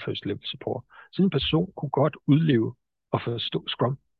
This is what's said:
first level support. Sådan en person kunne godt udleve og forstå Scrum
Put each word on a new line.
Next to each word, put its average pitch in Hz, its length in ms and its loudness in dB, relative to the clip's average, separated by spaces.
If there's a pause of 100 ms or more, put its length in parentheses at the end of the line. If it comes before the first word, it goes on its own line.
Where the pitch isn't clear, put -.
first 107 200 -6
level - 200 -6
support. - 380 -8 (280)
Sådan 185 140 2
en 196 40 4
person 160 480 0
kunne 143 120 -6
godt 147 260 2 (120)
udleve 139 480 4 (360)
og 107 100 2
forstå - 460 -6
Scrum - 300 0 (220)